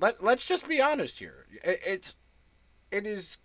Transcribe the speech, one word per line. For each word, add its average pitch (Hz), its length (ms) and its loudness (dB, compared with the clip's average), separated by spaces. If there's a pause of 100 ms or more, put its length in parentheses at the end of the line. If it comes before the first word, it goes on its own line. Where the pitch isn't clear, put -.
Let, 208 200 2
let's 233 240 4
just - 220 0
be 302 140 2
honest 277 380 2
here. 73 260 -16 (180)
It, 180 220 0
it's, 185 300 -4 (760)
it 202 160 -2
is 202 380 -8